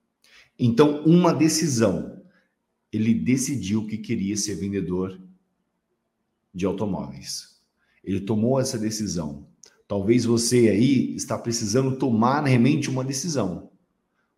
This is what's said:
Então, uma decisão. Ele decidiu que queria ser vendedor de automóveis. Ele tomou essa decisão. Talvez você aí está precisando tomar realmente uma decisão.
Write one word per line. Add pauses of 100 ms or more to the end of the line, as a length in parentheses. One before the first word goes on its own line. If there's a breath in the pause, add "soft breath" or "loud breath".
(600 soft breath)
Então,
uma
decisão. (680 soft breath)
Ele
decidiu
que
queria
ser
vendedor (1300)
de
automóveis. (420)
Ele
tomou
essa
decisão. (420 soft breath)
Talvez
você
aí
está
precisando
tomar
realmente
uma
decisão. (680)